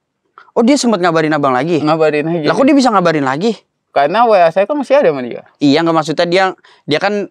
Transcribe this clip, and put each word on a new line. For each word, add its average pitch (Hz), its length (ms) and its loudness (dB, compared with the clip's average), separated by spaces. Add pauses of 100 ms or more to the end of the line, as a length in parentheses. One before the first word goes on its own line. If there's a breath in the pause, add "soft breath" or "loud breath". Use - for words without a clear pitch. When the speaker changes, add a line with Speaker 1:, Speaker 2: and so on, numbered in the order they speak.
(520 loud breath)
Speaker 1:
Oh, - 100 -2
dia 247 120 4
sempat 240 240 0
ngabarin 160 340 0
abang 143 220 0
lagi? 151 240 -2
Speaker 2:
Ngabarin 151 500 0
lagi. 165 160 -4
Speaker 1:
Lah, 151 100 0
kok 247 120 2
dia 302 80 4
bisa 262 160 2
ngabarin 170 340 0
lagi? 151 380 -4 (280)
Speaker 2:
Karena 180 360 0
W 220 100 2
A 170 140 4
saya 190 160 0
kan 302 100 -4
masih 269 220 0
ada 269 100 2
sama 139 140 -2
dia. - 240 -12 (140)
Speaker 1:
Iya, 143 200 2
nggak 165 160 0
maksudnya 156 300 -2
dia, 185 180 0 (400 soft breath)
dia 147 140 -2
kan 202 160 -2 (160)